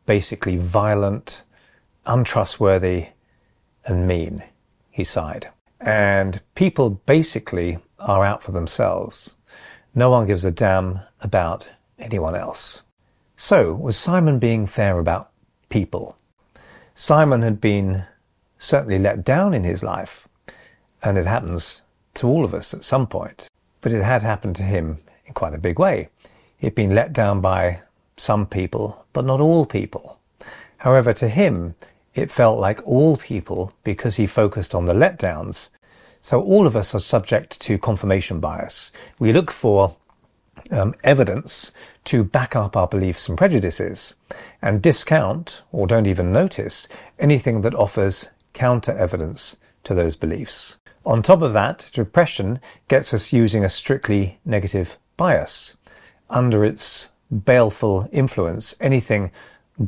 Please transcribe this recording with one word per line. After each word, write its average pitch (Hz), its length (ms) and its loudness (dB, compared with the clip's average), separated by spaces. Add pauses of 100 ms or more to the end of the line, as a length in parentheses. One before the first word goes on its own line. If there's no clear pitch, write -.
basically 101 500 0
violent, 101 840 -2 (640)
untrustworthy, 95 1000 0 (760)
and 92 240 0
mean," 85 340 -2 (480)
he - 140 -6
sighed. - 460 -8 (280)
"And 98 640 0 (140)
people 160 340 2 (160)
basically 90 760 0 (180)
are 98 260 2
out 101 180 -2
for 95 100 -10
themselves. 92 840 -6 (580)
No 123 140 4
one 123 180 4
gives 95 200 0
a 92 40 2
damn 92 500 0 (200)
about 90 480 -2 (300)
anyone 92 360 -6
else." - 460 -10 (560)
So, 101 380 2
was 113 240 -4
Simon 165 400 2
being 113 280 0
fair 98 320 0
about 85 300 -2 (400)
people? - 480 -4 (800)
Simon 147 480 4
had 110 180 0
been 98 440 0 (520)
certainly 123 420 0
let 98 260 0
down 180 280 2
in 113 120 0
his 90 180 -2
life, - 440 -10 (760)
and 98 160 0
it 85 80 0
happens 87 560 -4 (320)
to - 120 -4
all 139 200 2
of 87 80 -6
us - 180 -10
at - 120 -14
some 135 220 0
point. - 400 -10 (360)
But 117 100 -2
it 107 100 0
had 113 200 2
happened 101 340 -4
to 95 60 -8
him 82 380 -4 (260)
in - 80 -20
quite 80 180 -6
a 76 60 -10
big 87 200 -2
way. 147 300 0 (480)
He'd - 180 -4
been 101 200 2
let 127 180 2
down 101 300 0
by 90 380 0 (360)
some 104 300 0
people, 104 680 -6
but 127 140 -2
not 135 140 2
all 160 260 4
people. - 520 -8 (600)
However, 127 340 4
to 113 160 -2
him, 107 460 0 (400)
it - 160 -4
felt 113 280 4
like 101 280 0
all 143 320 4
people 92 540 -6 (100)
because 104 340 -4
he 110 100 2
focused 104 480 0
on 87 120 0
the 87 80 2
letdowns. 104 720 -2 (520)
So - 200 0
all 196 260 4
of 117 100 2
us 104 180 -4
are 107 60 -2
subject - 640 -2
to 104 140 -2
confirmation 95 640 -2
bias. - 520 -8 (260)
We 113 140 4
look 160 180 2
for, 98 460 2 (760)
um, 101 240 0 (100)
evidence 131 640 0 (340)
to 117 200 2
back - 320 -2
up 104 220 -2
our 92 100 2
beliefs 95 400 -4
and 85 80 -6
prejudices, 98 800 -2 (480)
and 101 180 0
discount, 156 800 0 (100)
or 98 160 -2
don't 110 200 2
even 92 260 0
notice, 113 560 -2 (300)
anything 127 420 2
that 117 140 -2
offers 98 560 -2 (220)
counter 120 440 0
evidence 85 600 -6 (260)
to - 120 -6
those 85 200 0
beliefs. - 640 -8 (280)
On 120 180 2
top 175 200 6
of 131 120 0
that, 107 380 0
depression 120 680 0 (260)
gets - 260 2
us 110 200 -2
using 113 320 4
a 95 40 0
strictly 101 760 -2
negative 98 520 -2 (200)
bias. 131 600 -2 (540)
Under 120 340 2
its - 440 -4 (240)
baleful 107 800 2
influence, 110 680 -2
anything 110 520 0 (540)